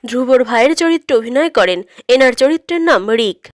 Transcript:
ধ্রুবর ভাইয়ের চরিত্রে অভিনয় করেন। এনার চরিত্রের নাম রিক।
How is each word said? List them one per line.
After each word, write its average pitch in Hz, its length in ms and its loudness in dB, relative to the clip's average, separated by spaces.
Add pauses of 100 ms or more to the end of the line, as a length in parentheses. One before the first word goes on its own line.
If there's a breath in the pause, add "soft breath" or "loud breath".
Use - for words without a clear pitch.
ধ্রুবর 254 320 0 (100)
ভাইয়ের 240 320 2
চরিত্রে 330 380 -2
অভিনয় 262 380 -2
করেন। 180 220 0 (340 loud breath)
এনার 262 280 4
চরিত্রের 320 480 -2
নাম 220 120 2 (180)
রিক। 214 200 -4 (200)